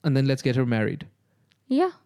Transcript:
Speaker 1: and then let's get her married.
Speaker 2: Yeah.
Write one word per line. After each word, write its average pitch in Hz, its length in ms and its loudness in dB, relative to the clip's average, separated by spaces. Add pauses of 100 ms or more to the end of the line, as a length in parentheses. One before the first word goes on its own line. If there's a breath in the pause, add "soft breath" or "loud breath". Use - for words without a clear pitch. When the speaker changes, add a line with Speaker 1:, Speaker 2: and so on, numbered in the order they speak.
Speaker 1:
and 139 140 0
then 135 100 2
let's 135 160 0
get 127 140 0
her 131 100 2
married. 110 400 -2 (640)
Speaker 2:
Yeah. 330 220 0 (160)